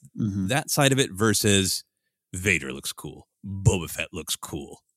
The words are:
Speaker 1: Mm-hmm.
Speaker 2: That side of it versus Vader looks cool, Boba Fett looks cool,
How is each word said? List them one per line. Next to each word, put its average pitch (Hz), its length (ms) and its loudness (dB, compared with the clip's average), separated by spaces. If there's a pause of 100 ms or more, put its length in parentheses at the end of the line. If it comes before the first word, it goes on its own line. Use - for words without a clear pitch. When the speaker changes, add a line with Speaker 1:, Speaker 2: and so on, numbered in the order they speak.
(180)
Speaker 1:
Mm-hmm. 98 300 0
Speaker 2:
That 135 220 -2
side 139 220 4
of 131 60 0
it 135 140 2
versus 101 680 4 (520)
Vader 87 380 0
looks 71 200 -8
cool, - 340 -14 (180)
Boba 98 460 0
Fett 82 220 -6
looks 80 240 -6
cool, - 460 -10 (140)